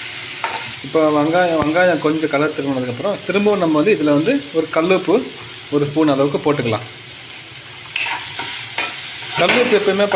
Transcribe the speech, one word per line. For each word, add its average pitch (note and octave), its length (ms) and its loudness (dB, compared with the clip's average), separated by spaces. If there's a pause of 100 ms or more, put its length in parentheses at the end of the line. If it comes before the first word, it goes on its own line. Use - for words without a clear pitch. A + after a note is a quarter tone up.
(840)
இப்போ D#3 160 0 (160)
வெங்காயம், E3 440 2
வெங்காயம் D#3+ 440 2
கொஞ்சம் D#3 280 0
கலர் D3+ 220 0
திரும்பினதுக்கப்புறம் C3+ 600 -2 (120)
திரும்பவும் G3+ 360 2
நம்ம D#3 160 4
வந்து G3 160 4
இதுல D3 220 4
வந்து F3 160 2 (240)
ஒரு D#3 180 2
கல்லுப்பு F3 400 4 (600)
ஒரு C#3+ 140 2
ஸ்பூன் D#3 260 4
அளவுக்கு C#3+ 300 2
போட்டுக்கலாம். A#2+ 400 0 (2500)
கல்லுப்பு A3 400 4
எப்பயுமே G3+ 360 2